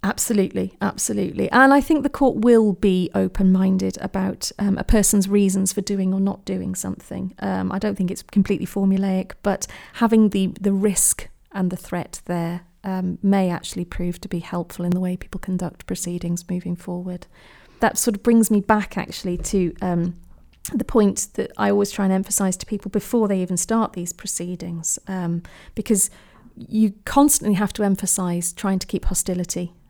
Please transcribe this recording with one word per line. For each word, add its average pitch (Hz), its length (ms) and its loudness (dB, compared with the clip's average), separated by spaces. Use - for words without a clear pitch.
Absolutely, 190 760 -2
absolutely. 196 680 -4
And 269 240 8
I 285 60 6
think 277 240 0
the 277 40 0
court - 280 2
will 220 380 6
be 180 420 2
open-minded 190 840 2
about, 190 560 -6
um, 202 220 0
a - 60 -4
person's 202 440 4
reasons 196 440 2
for - 80 -2
doing 190 340 -2
or 190 60 0
not 196 240 -2
doing 185 320 -4
something. 190 640 -8
Um, 190 320 -2
I 196 80 -2
don't 202 160 -2
think 185 160 -2
it's - 100 -10
completely - 440 0
formulaic, 190 680 0
but - 240 -2
having 220 340 6
the, 190 200 2
the 196 120 2
risk 196 560 0
and 185 220 -2
the 185 40 -6
threat - 500 -8
there, 170 340 -4
um, 185 360 -4
may 196 300 2
actually 175 340 -6
prove 175 360 -6
to 196 80 -12
be 175 100 -4
helpful 175 460 -6
in 180 80 0
the 180 80 0
way 180 160 -2
people - 240 -12
conduct 180 460 -6
proceedings 175 600 -6
moving 180 280 -6
forward. 180 500 -10
That - 180 2
sort 226 160 0
of 202 80 -10
brings 226 260 6
me 208 120 4
back, 208 360 0
actually, - 420 -6
to, 185 440 0
um, 175 320 0
the 220 120 -2
point 202 500 2
that - 220 -6
I 208 140 0
always 202 200 2
try 202 140 -2
and 190 100 2
emphasise 190 440 0
to - 80 -12
people 208 260 -8
before 220 340 0
they 196 140 0
even 180 160 -2
start 226 380 0
these 180 180 -6
proceedings, 175 960 -8
um, 175 340 -2
because - 360 0
you 214 380 0
constantly 277 500 4
have 196 180 0
to 214 100 -2
emphasise 185 680 0
trying 190 260 -2
to - 80 -6
keep - 200 -2
hostility 180 680 -2